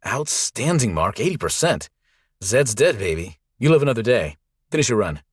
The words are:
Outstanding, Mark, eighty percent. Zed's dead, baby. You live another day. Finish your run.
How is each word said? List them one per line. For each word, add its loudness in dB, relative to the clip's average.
Outstanding, -2
Mark, -2
eighty -2
percent. -2
Zed's 2
dead, 2
baby. -4
You 2
live 6
another 0
day. 0
Finish 0
your 2
run. -2